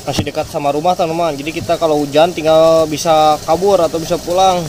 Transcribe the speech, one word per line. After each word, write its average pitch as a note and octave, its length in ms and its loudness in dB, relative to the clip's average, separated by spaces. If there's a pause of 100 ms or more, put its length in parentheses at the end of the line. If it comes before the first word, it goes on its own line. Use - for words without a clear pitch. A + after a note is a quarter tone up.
masih - 220 -4
dekat D3 240 -6
sama D3 260 -2
rumah, F3 220 0
teman-teman. E3 400 -2
Jadi D#3 240 -8
kita E3+ 160 -2
kalau D3+ 260 0
hujan D3 300 2
tinggal D#3+ 560 4
bisa D#3 560 2
kabur F3+ 340 2
atau E3 220 -2
bisa E3 180 -4
pulang F3+ 500 0